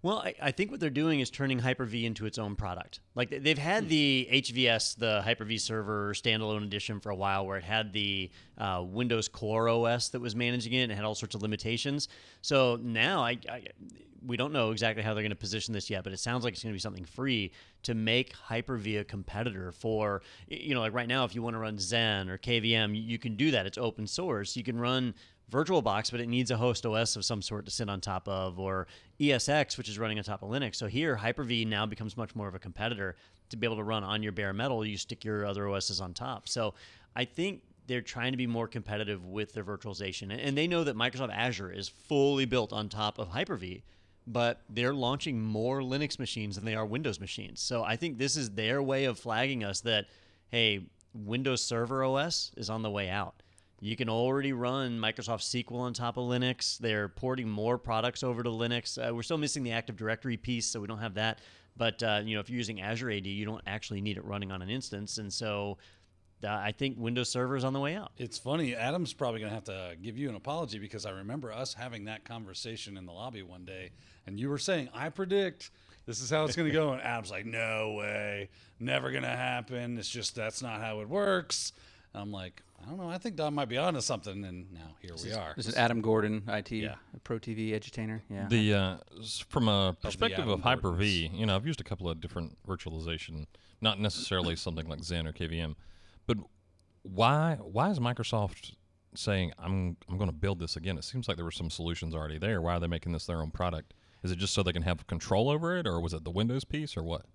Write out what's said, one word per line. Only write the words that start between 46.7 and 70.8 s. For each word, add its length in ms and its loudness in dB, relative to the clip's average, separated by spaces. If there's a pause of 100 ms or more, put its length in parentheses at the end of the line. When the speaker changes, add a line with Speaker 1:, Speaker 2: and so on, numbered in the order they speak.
Speaker 1:
are 120 0
Windows 340 -2
machines. 400 -8
So 240 0
I 120 0
think 200 -2
this 180 2
is 180 -2
their 300 2
way 220 2
of 140 2
flagging 440 0
us 200 -2
that, 240 2 (420)
hey, 380 4 (260)
Windows 500 0
Server 400 0
O 140 4
S 400 0
is 140 -6
on 100 0
the 100 -2
way 200 0
out. 320 -4 (380)
You 160 -2
can 120 0
already 440 2
run 460 0
Microsoft 420 0
S 120 -2
Q 200 0
L 60 -4
on 140 -2
top 240 -2
of 80 -2
Linux. 540 2
They're 300 2
porting 400 -2
more 280 2
products 460 0
over 200 0
to 60 2
Linux. 500 0
Uh, 160 0
we're 80 -2
still 160 0
missing 240 0
the 100 -2
Active 240 -2
Directory 400 -2
piece, 300 -2
so 140 -2
we 60 -6
don't 140 -6
have 140 -4
that. 260 0 (360)
But, 260 0
uh, 220 4
you 100 0
know, 60 2
if 80 -6
you're 80 -4
using 240 -2
Azure 300 -2
A 100 2
D, 100 -4
you 140 -2
don't 220 -4
actually 340 -4
need 160 0
it 80 -8
running 280 -4
on 100 -6
an 80 -6
instance. 480 -4
And 140 -6
so, 440 -2 (680)
uh, 60 -2
I 240 0
think 260 -2
Windows 320 0
Server 260 0
is 80 0
on 80 2
the 80 0
way 160 0
out. 200 -10
Speaker 3:
It's 220 -8
funny. 360 0
Adam's 380 0
probably 280 -2
gonna 120 -4
have 120 -6
to 360 -8
give 160 -8
you 120 -2
an 80 -4
apology 420 -4
because 260 -8